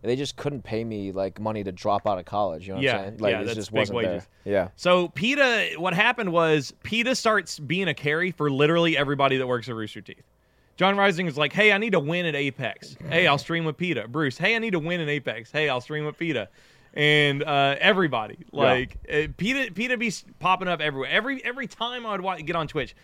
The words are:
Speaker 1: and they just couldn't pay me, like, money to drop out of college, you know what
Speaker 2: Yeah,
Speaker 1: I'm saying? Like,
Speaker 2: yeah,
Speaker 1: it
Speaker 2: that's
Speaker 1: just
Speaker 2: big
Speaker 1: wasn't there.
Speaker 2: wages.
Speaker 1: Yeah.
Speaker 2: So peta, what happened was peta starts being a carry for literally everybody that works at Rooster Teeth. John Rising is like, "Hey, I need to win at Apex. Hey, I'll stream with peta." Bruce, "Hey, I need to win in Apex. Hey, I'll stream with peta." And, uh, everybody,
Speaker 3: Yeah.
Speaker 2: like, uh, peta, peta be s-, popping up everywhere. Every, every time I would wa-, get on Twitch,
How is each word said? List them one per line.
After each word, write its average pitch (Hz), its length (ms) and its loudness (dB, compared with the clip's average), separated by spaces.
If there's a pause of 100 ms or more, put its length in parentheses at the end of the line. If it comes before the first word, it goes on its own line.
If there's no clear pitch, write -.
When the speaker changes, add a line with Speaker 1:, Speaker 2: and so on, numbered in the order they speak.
Speaker 1:
and 104 80 -2
they 127 60 2
just 135 200 -6
couldn't 143 260 -6
pay 113 220 -4
me, 104 280 -6
like, 95 280 -4
money 107 240 -4
to 95 80 -4
drop 101 340 0
out 101 120 0
of 90 80 -10
college, 95 400 -2
you 95 60 -10
know 95 40 -6
what 135 80 -2
Speaker 2:
Yeah, 123 140 4
Speaker 1:
I'm 98 60 -6
saying? 107 140 -12
Like, 104 140 2
Speaker 2:
yeah, - 80 -2
Speaker 1:
it 104 40 -4
Speaker 2:
that's 113 120 -4
Speaker 1:
just 101 160 -8
Speaker 2:
big 107 80 0
Speaker 1:
wasn't 110 220 0
there. 95 100 0
Speaker 2:
wages. 87 160 -8 (160)
Speaker 1:
Yeah. 98 320 0
Speaker 2:
So 180 320 2
peta, 233 720 2
what 180 160 -2
happened 214 380 2
was 160 400 4 (100)
peta 233 320 0
starts 214 440 0
being 165 300 -2
a 147 60 0
carry 160 360 0
for 147 200 -2
literally 160 460 4
everybody 139 420 2
that 131 80 0
works 123 240 -2
at 120 40 -6
Rooster 110 280 -8
Teeth. - 200 -20 (540)
John 196 200 2
Rising 190 320 4
is 139 100 -4
like, 147 140 2
"Hey, 208 180 6
I 196 80 4
need 220 140 0
to 180 80 4
win 170 260 -2
at 156 80 -2
Apex. 139 640 -4 (120)
Hey, 165 200 4
I'll 143 100 4
stream 165 260 -2
with 156 120 -4
peta." 135 320 -4
Bruce, 139 280 -2
"Hey, 208 200 0
I - 20 0
need 226 140 -2
to 175 80 0
win 170 200 -4
in 151 80 -4
Apex. 123 440 -6
Hey, 151 160 0
I'll 127 120 -2
stream 151 240 -8
with 151 140 -8
peta." 139 300 -4 (460)
And, 147 480 4
uh, 139 380 2
everybody, 147 580 2 (140)
Speaker 3:
Yeah. 143 100 -4
Speaker 2:
like, 127 340 2 (160)
uh, 151 140 0 (100)
peta, 247 360 -2
peta 240 240 -2
be 226 120 -2
s-, - 160 -8 (140)
popping 180 300 0
up 170 120 0
everywhere. 135 300 -2
Every, 240 340 -2
every 247 220 -6
time 240 400 -8
I 214 60 -4
would 196 80 -4
wa-, 185 160 -4
get 160 180 -6
on 160 140 -2
Twitch, 135 360 -4